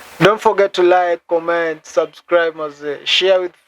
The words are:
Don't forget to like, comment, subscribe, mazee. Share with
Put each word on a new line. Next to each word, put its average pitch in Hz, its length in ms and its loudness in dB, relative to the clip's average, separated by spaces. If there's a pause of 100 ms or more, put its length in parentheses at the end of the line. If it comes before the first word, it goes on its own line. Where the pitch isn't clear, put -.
(200)
Don't 202 220 2
forget 196 320 0
to 185 100 0
like, 175 440 2
comment, 165 580 -4
subscribe, 165 720 -2
mazee. 147 500 -10
Share 185 340 2
with 180 160 -8 (120)